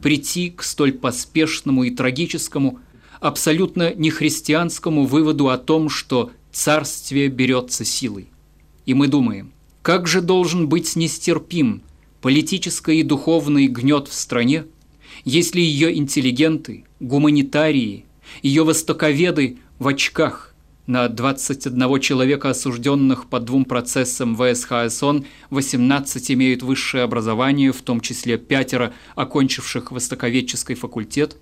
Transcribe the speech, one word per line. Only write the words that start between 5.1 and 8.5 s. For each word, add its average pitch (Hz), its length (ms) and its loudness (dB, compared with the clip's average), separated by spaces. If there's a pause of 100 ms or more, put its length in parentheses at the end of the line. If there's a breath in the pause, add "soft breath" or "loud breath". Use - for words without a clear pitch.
о 127 80 0
том, 156 300 2
что - 440 -2 (180)
царствие 139 800 0
берется 127 560 -2
силой. 101 440 -6 (580)